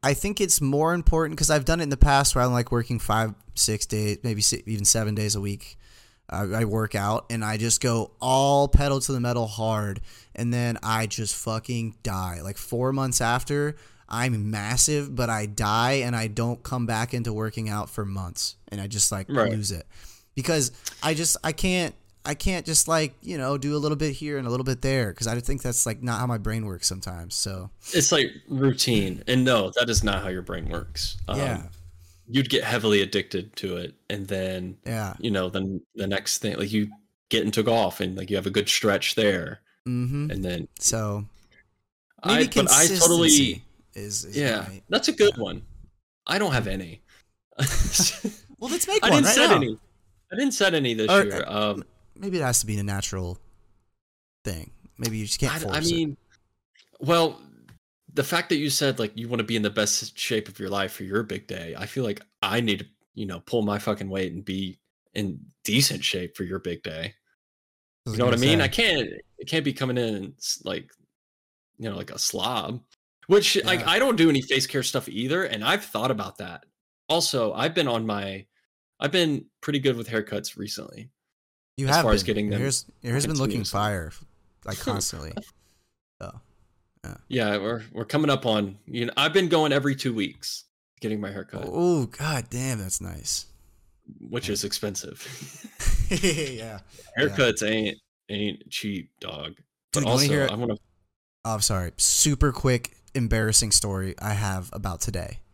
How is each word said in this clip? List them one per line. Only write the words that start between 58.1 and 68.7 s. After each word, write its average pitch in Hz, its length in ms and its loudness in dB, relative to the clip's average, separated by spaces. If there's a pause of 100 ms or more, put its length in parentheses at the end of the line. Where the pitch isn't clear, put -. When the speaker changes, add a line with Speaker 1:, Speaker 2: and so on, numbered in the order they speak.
Speaker 2:
the 139 100 0
fact 175 260 -2
that 170 80 4
you 147 120 0
said, 135 280 2
like, 107 180 -2
you 117 120 -8
wanna 117 160 0
be 110 140 -2
in 107 40 2
the 107 80 2
best 104 480 0
shape 110 300 -2
of 92 100 -18
your 98 120 -6
life 98 240 -2
for - 100 -12
your 98 200 0
big 101 240 -8
day, 85 300 -10
I 98 80 -8
feel - 200 -4
like 104 160 -4 (200)
I 107 200 0
need 107 180 0
to, - 60 -12 (280)
you 107 120 -8
know, 87 160 -10
pull 120 200 0
my 101 160 0
fucking 101 320 -4
weight 95 220 -4
and 95 120 -12
be 95 360 -6 (340)
in 95 260 -6 (260)
decent - 380 0
shape 90 340 -6
for 98 80 -6
your 92 140 -6
big 85 220 -8
day. 80 320 -10 (920)
Speaker 1:
I - 20 -8
was 110 40 -6
Speaker 2:
You 110 60 -4
know 123 60 4
what 123 100 6
I - 20 0
Speaker 1:
gonna 123 100 2
Speaker 2:
mean? 165 120 6
Speaker 1:
say. 151 40 4
Speaker 2:
I 135 60 2
can't, 170 400 0 (320)